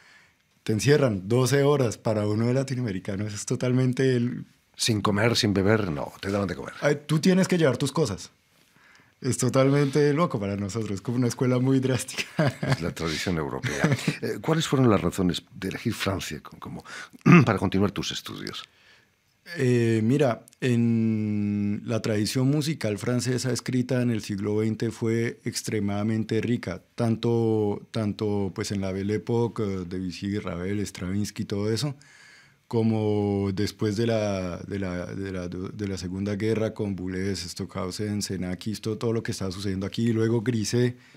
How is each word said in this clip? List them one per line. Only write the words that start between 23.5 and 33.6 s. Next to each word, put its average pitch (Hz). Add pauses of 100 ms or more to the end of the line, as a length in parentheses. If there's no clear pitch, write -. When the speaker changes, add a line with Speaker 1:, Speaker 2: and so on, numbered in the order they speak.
Speaker 1:
escrita 123
en 123
el 110
siglo 101
veinte 110
fue 113
extremadamente 107
rica, 107 (140)
tanto, 113
tanto, 101
pues, 104
en 101
la 95
Belle 98
Époque, 117
eh, 95
Debussy, 95
Ravel, 95
Stravinsky, 98
todo 104
eso, 127 (720)
como 104
después 104